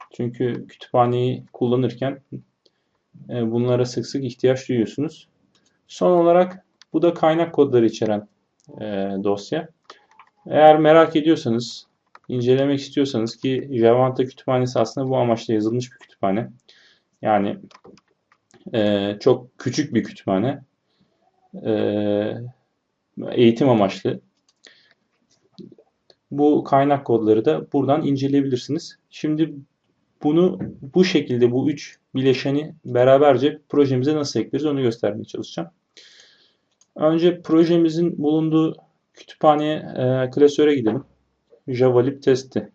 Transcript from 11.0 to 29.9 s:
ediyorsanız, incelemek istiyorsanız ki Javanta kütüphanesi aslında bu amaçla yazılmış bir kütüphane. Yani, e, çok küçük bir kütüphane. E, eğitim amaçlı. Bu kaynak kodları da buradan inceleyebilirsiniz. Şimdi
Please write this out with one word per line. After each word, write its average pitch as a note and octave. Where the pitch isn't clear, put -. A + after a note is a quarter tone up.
ediyorsanız, C#3+
incelemek C3
istiyorsanız B2+
ki C3
Javanta B2
kütüphanesi B2+
aslında C3
bu C3
amaçla A#2
yazılmış A2+
bir -
kütüphane. G2
Yani, G#2+
e, G#2
çok -
küçük C#3
bir G#2
kütüphane. G2+
E, A2
eğitim B2
amaçlı. A2
Bu C#3+
kaynak C#3
kodları A2
da D#3
buradan C#3
inceleyebilirsiniz. C#3
Şimdi D#3